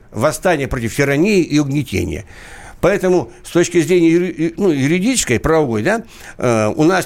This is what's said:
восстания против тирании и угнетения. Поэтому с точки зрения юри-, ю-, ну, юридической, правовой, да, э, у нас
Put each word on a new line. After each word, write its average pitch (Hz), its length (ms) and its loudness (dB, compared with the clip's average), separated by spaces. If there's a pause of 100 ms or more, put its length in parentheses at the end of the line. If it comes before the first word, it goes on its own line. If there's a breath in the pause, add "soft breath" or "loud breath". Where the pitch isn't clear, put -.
(120)
восстания 143 560 0
против 117 280 -6
тирании 156 480 2
и 147 160 0
угнетения. 127 640 -4 (560 loud breath)
Поэтому 180 500 0 (120)
с - 80 -18
точки 175 300 2
зрения 165 280 4
юри-, 175 260 0 (100)
ю-, 165 120 -4
ну, 196 140 2
юридической, 156 680 0
правовой, 143 440 0
да, 208 200 -2 (360 loud breath)
э, 110 360 0
у 156 100 2
нас 180 200 2